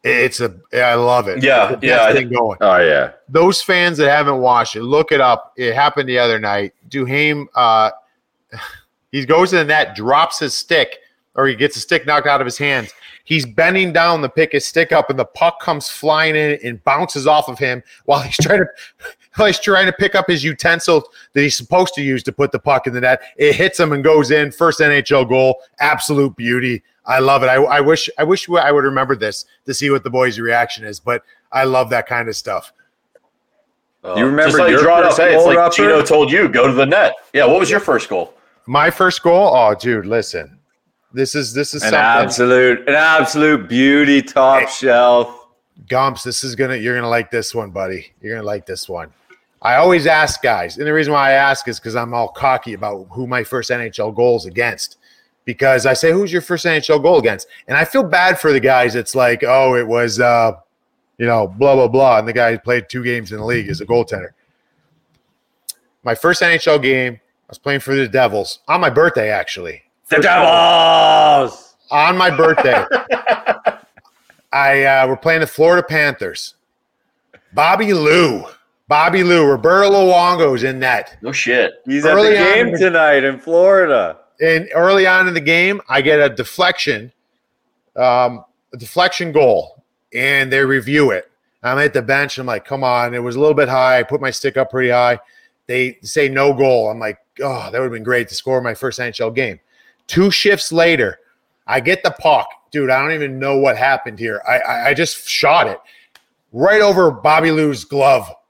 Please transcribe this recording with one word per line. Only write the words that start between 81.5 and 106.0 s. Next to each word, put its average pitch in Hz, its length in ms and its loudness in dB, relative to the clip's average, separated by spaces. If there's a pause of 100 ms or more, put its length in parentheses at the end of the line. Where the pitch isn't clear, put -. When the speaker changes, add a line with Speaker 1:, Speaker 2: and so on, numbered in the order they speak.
Speaker 3:
He's 143 200 -4
at 156 100 4
Speaker 1:
Early 214 180 4
Speaker 3:
the 208 60 2
Speaker 1:
on 190 160 2
Speaker 3:
game 240 120 2
Speaker 1:
in 175 60 -4
the 170 60 -4
Speaker 3:
tonight 160 440 4
in 135 160 -2
Florida. 165 800 2 (240)
Speaker 1:
And 160 320 0
early 190 340 2
on 185 200 2
in 180 60 -4
the 165 80 -2
game, 175 460 0
I 135 140 0
get 151 180 2
a 143 80 4
deflection, 123 840 -4 (840)
um, 123 480 0 (300)
a 131 40 -18
deflection 175 540 -4
goal. 127 520 0 (300)
And 135 380 -2
they 135 80 0
review 135 520 0
it. 92 200 -6 (320)
I'm 127 140 -2
at 147 160 0
the 127 80 -2
bench. 135 360 -4
I'm 127 100 -10
like, 113 180 -6
"Come 135 180 -8
on." 120 300 -2
It 123 60 -6
was 120 160 -8
a 131 40 -4
little 151 140 2
bit 139 160 0
high. 127 300 2
I 120 40 -2
put 143 160 -6
my 135 120 -4
stick 131 260 -6
up 131 140 -2
pretty 127 180 -2
high. 123 300 0 (480)
They 127 340 -4
say, 143 260 -2
"No 135 260 2
goal." 123 360 2
I'm 113 100 -8
like, 107 200 -8 (200)
"Oh, 127 320 -8
that 117 80 -4
would've 127 140 -4
been 113 100 -14
great 120 260 -2
to - 60 -16
score 131 260 -4
my 120 120 -6
first 123 260 -8
N 123 100 -8
H 110 120 -10
L 113 100 -4
game." 117 280 -6 (480)
Two 185 240 2
shifts 196 420 -2
later, 160 460 0 (480)
I 123 120 -2
get 170 240 -2
the 170 80 -2
puck. 139 380 0 (220)
Dude, 143 180 -4
I 131 120 0
don't 151 120 -2
even 143 260 -8
know 139 180 -2
what 135 200 2
happened 123 420 -2
here. 110 260 -6
I, 123 140 0
I, - 300 -4
I 143 60 0
just - 340 -6
shot 151 380 0
it 98 120 -10 (720)